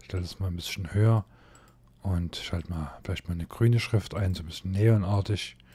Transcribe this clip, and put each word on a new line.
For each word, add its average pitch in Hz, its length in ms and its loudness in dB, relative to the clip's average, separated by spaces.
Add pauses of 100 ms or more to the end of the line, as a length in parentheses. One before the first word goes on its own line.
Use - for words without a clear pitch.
stelle 92 180 -4
das - 160 -10
mal 95 100 -4
ein 90 80 -4
bisschen 87 360 -8
höher 107 320 4 (800)
und 87 340 -2
schalte - 340 -6
mal 78 320 -8
vielleicht - 260 -6
mal 87 60 -4
eine 85 120 -6
grüne 117 340 4
Schrift - 340 -2
ein, 95 200 0
so 80 80 -6
ein 78 40 -10
bisschen 95 260 -6
neonartig. 101 840 2 (180)